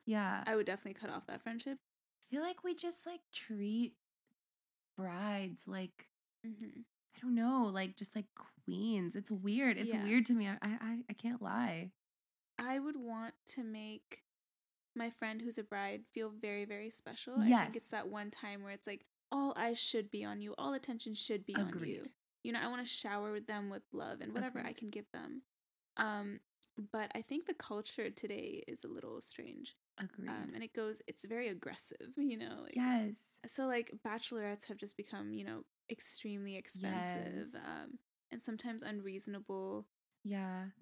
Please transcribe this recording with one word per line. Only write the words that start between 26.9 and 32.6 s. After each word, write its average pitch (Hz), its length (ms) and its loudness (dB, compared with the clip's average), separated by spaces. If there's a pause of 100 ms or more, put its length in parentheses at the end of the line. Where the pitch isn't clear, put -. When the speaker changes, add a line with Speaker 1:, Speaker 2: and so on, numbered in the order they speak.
Speaker 2:
but 220 240 -2
I 220 60 0
think 294 240 -2
the - 80 0
culture 214 560 -2
today - 580 -4
is - 160 -4
a - 80 -6
little 113 300 -6
strange. - 540 -8 (220)
Speaker 1:
Agreed. 190 320 -6
Speaker 2:
Um, - 260 -4
and 226 80 -4
it 226 100 -10
goes, 220 340 -2
it's - 180 -2
very 233 240 -2
aggressive, - 640 -4
<laughs> - 40 -4
you 277 200 2
know? 226 260 -6